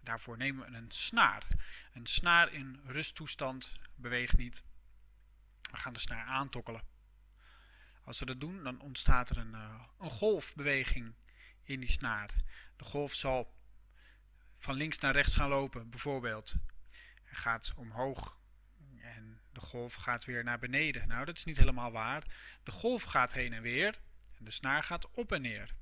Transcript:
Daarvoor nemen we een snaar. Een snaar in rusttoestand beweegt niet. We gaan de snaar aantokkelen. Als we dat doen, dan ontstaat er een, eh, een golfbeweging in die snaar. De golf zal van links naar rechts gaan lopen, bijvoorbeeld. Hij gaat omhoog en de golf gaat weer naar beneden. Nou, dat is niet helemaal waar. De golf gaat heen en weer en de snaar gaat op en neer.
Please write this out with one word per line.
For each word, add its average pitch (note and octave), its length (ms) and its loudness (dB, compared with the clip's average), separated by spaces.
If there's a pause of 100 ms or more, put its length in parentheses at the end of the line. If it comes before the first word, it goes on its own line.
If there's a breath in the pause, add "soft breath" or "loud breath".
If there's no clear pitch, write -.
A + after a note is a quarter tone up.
Daarvoor A#2 360 -8
nemen C3+ 340 -4
we A#2 60 -12
een A#2 140 -14
snaar. C#3 520 4 (500 loud breath)
Een A#2 120 -12
snaar E3+ 480 6
in C3+ 320 -10
rusttoestand C3+ 840 -6 (240)
beweegt B2 420 4
niet. A#2+ 260 2 (1080)
We - 60 -12
gaan B2+ 160 -8
de A2+ 60 -10
snaar A#2 260 -2
aantokkelen. B2+ 560 -4 (1200 loud breath)
Als - 160 -10
we - 60 -6
dat C3 140 -8
doen, E3+ 240 -10
dan B2+ 180 -8
ontstaat B2+ 480 6
er - 80 -2
een, A2+ 160 -6
eh, A2 300 -12 (160)
een - 100 -8
golfbeweging C#3 1040 0 (500 loud breath)
in C3+ 160 -6
die B2 120 0
snaar. G#2+ 380 2 (460 loud breath)
De - 80 -16
golf C#3+ 300 -4
zal C3 420 0 (1000 soft breath)
van - 180 -6
links D3+ 240 -4
naar C#3 140 4
rechts C#3+ 220 6
gaan C#3+ 140 4
lopen, C3+ 400 -2
bijvoorbeeld. A#2+ 640 -4 (680 loud breath)
Hij - 140 -14
gaat A2+ 380 -2
omhoog B2 600 -6 (640)
en A2+ 400 -16 (100)
de A#2 80 -14
golf A#2+ 340 -8
gaat - 320 -4
weer A#2+ 180 -4
naar A#2+ 160 -4
beneden. B2+ 480 0
Nou, A#2+ 180 2
dat E3 120 -8
is - 60 -10
niet D#3 140 -6
helemaal B2+ 340 10
waar. A#2 320 -2 (400 loud breath)
De - 80 -10
golf A#3 320 -2
gaat B2+ 300 2
heen B2 200 -2
en A2+ 80 -8
weer C#3 380 -2 (380)
en A2 80 -16
de A2 60 -12
snaar C#3 320 0
gaat - 280 -6
op A#3+ 200 -4
en D#3+ 100 0
neer. G#2 400 -6